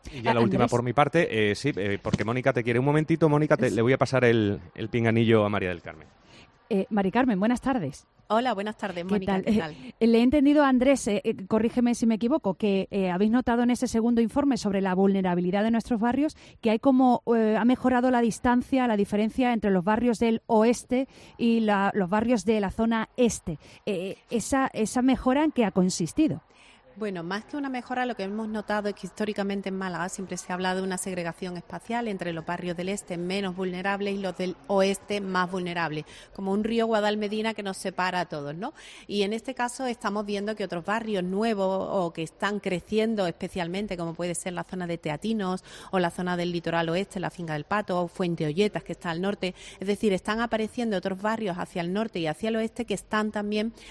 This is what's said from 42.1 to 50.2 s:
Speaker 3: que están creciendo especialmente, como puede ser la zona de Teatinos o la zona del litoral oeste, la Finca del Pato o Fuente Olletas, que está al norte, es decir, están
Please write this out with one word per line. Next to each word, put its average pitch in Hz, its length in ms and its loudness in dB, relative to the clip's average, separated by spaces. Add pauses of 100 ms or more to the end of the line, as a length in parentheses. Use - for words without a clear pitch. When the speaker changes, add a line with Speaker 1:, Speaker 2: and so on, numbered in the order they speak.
Speaker 3:
que 165 120 -6
están 202 340 -4
creciendo 202 720 -2
especialmente, 185 680 -6
como 170 180 -6
puede 175 200 -4
ser 180 200 -8
la 170 100 -6
zona 180 240 -8
de 170 100 -4
Teatinos 185 640 -4 (300)
o 185 80 2
la 175 100 2
zona 180 260 -4
del 175 140 -2
litoral 165 380 -2
oeste, 185 320 -2
la 160 100 -4
Finca 165 220 -8
del 151 100 -4
Pato 196 400 -2
o 175 60 -2
Fuente 170 360 -2
Olletas, 170 380 0
que 170 120 -8
está 175 160 -8
al 165 100 -4
norte, 190 340 -4 (240)
es 190 80 -8
decir, 202 260 2
están 208 280 -2